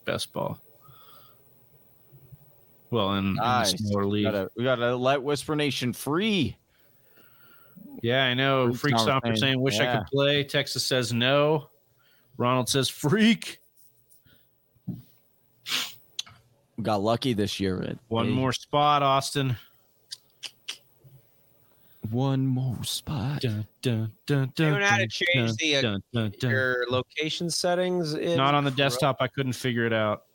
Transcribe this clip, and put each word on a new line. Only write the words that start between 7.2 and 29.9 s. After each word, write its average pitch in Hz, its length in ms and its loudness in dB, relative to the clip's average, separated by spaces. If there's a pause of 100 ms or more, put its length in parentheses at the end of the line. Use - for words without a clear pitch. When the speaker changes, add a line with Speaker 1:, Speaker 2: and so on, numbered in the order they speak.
Speaker 1:
Yeah, 127 220 2
I 123 80 0
know. 131 400 2
Speaker 2:
Freak 123 60 -6
Speaker 1:
Freak 143 160 2
Stomper 120 280 4
Speaker 2:
Stomper 113 140 0
Speaker 1:
saying, 131 240 0
"Wish 131 180 2
I 143 60 2
Speaker 2:
yeah. 123 140 0
Speaker 1:
could 104 80 -4
play." 143 360 2
Texas 139 420 -4
says 123 280 0
no. 147 560 2 (680)
Ronald 123 300 2
says, 135 220 0
"Freak." 208 720 2 (3250)
Speaker 2:
We 110 60 -6
got 104 180 0
lucky 117 320 2
this 101 260 -2
year, 95 200 0
Red. - 200 -6 (100)
Speaker 1:
One 113 180 0
Speaker 2:
Hey. 120 60 0
Speaker 1:
more 127 180 2
spot, 147 500 2
Austin. 135 540 2 (2500)
Speaker 2:
One 135 340 0
more 131 380 -2
spot. 135 580 -4
Speaker 1:
Dun, 107 240 -2 (160)
dun, 110 300 -2 (140)
dun, 135 300 0
dun, 160 120 2
Speaker 3:
Anyone 151 140 2
know 202 60 4
how 202 100 4
to 196 60 2
Speaker 1:
dun, 139 60 -2
Speaker 3:
change - 420 0
Speaker 1:
dun, 110 80 -4
Speaker 3:
the, 156 180 0
uh, 139 40 2
Speaker 1:
dun, 101 220 -2 (100)
dun, 110 260 -2
dun. 127 120 0
Speaker 3:
your 127 380 0
location 151 600 -4
settings 175 640 0
in 170 240 -2
Speaker 1:
Not 139 160 4
on 143 120 4
the 139 60 0
Speaker 3:
Chrome? 127 60 -6
Speaker 1:
desktop. 139 440 0
I 131 60 2
couldn't 131 260 -4
figure 120 320 -2
it 113 80 0